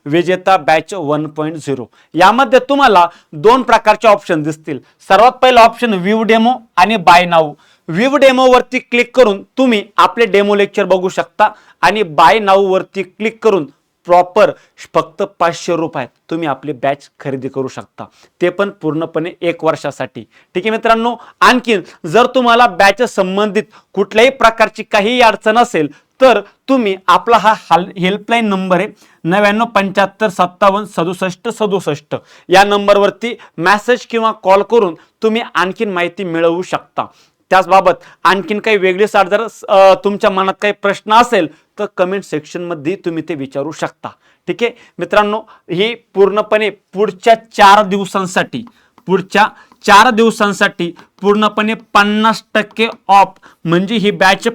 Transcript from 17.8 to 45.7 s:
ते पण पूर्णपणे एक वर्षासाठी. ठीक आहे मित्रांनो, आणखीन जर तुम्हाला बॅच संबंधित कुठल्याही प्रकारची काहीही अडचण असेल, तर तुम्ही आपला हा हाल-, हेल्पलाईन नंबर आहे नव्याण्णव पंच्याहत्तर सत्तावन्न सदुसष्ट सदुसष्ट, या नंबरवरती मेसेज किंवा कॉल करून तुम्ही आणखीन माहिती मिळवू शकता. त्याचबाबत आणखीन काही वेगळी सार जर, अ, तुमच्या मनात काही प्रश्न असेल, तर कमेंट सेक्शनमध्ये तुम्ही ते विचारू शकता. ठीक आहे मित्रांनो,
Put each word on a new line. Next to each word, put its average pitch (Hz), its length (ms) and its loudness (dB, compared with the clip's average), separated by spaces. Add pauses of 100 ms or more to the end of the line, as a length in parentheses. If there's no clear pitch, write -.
ते 175 80 0
पण 196 200 -4
पूर्णपणे 160 600 -6 (100)
एक 170 240 -6
वर्षासाठी. 139 580 -6
ठीक - 420 -12
आहे 220 60 -2
मित्रांनो, 226 460 -2 (240)
आणखीन 220 400 2 (260)
जर 214 200 2
तुम्हाला 247 400 2
बॅच 196 360 0
संबंधित 190 600 -2 (300)
कुठल्याही 214 380 2
प्रकारची 226 520 -2
काहीही 226 380 -2
अडचण 220 380 2
असेल, 170 300 0 (320)
तर 254 200 4
तुम्ही 214 560 -4 (100)
आपला 185 300 2
हा 208 200 2
हाल-, 190 420 -2
हेल्पलाईन 208 480 -2
नंबर 185 300 -2
आहे 196 120 -2 (360)
नव्याण्णव 208 400 0
पंच्याहत्तर 196 640 -2
सत्तावन्न 196 580 -2
सदुसष्ट 185 600 -6
सदुसष्ट, 185 680 -6 (320)
या 190 160 4
नंबरवरती 202 720 0 (220)
मेसेज 208 480 -2
किंवा 226 260 -4
कॉल 196 300 0
करून 196 320 0 (280)
तुम्ही 220 200 -2 (120)
आणखीन 185 360 -4
माहिती 175 340 -6
मिळवू 170 380 -2
शकता. - 440 -8 (440)
त्याचबाबत 185 400 2 (340)
आणखीन 190 360 -2
काही 220 160 -2
वेगळी 185 300 0
सार 196 220 0
जर, 208 180 -2 (220)
अ, 190 260 6 (100)
तुमच्या 202 260 -2
मनात 190 300 -4
काही 208 220 -2
प्रश्न 202 300 -4
असेल, 226 360 2 (300)
तर 208 60 -6 (120)
कमेंट 185 280 -4
सेक्शनमध्ये 170 720 -10
तुम्ही 165 320 -8
ते 175 60 -8
विचारू 139 380 -10
शकता. - 360 -12 (380)
ठीक 175 160 -6
आहे 233 100 -4 (260)
मित्रांनो, 208 440 -2 (300)